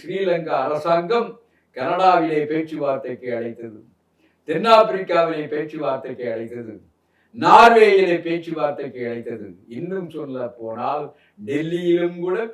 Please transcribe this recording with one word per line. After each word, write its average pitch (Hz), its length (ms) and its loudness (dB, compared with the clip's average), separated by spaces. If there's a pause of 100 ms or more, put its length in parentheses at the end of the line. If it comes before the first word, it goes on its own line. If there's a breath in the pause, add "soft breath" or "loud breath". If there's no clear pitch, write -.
ஸ்ரீலங்கா 165 540 -2 (100)
அரசாங்கம் 170 640 0 (480)
கனடாவிலே 165 640 2 (100)
பேச்சுவார்த்தைக்கு 139 840 -4
அழைத்தது, 113 420 -10 (680)
தென்னாப்பிரிக்காவிலே 175 1040 2
பேச்சுவார்த்தைக்கு 135 800 -6
அழைத்தது, 113 400 -12 (600)
நார்வேயிலே 196 840 8 (100)
பேச்சுவார்த்தைக்கு 151 840 -6
அழைத்தது, 117 380 -10 (300)
இன்னும் 180 380 -8
சொல்ல 131 320 -10 (120)
போனால் 120 460 -6 (440 soft breath)
டெல்லியிலும் 175 760 -2
கூட 180 140 -2 (160)